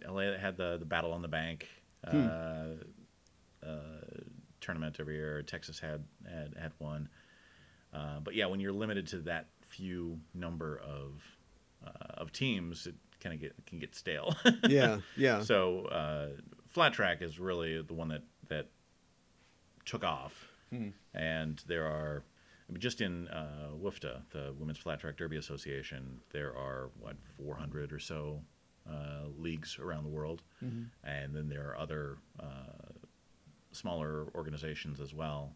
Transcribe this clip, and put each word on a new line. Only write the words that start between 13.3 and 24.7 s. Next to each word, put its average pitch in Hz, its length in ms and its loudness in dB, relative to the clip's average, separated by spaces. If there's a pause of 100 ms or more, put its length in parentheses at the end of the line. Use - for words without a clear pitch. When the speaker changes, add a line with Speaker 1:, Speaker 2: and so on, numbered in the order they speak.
Speaker 1:
get, 73 180 -6 (120)
can 85 120 -8
get 71 160 -6
stale. 82 400 2 (160)
<laughs> - 180 8
Speaker 2:
Yeah, 123 320 10 (160)
yeah. 120 260 8
Speaker 1:
So, 95 440 6
uh, 76 420 2 (380)
flat 156 280 6
track 87 280 4
is 82 160 -2
really 85 440 2
the 78 120 -8
one 82 140 0
that, 76 140 -2 (260)
that 76 200 -2 (1160)
took - 200 -2
off. 71 440 -2 (220)
Speaker 2:
Hmm. 117 180 -2 (240)
Speaker 1:
And 80 540 0
there 82 200 2
are, 76 380 0 (440)
I - 40 -10
mean, 87 80 -6
just - 220 0
in, 87 260 0
uh, 76 500 -6
wfta, 76 520 -4
the 69 280 -4
Women's 76 200 -4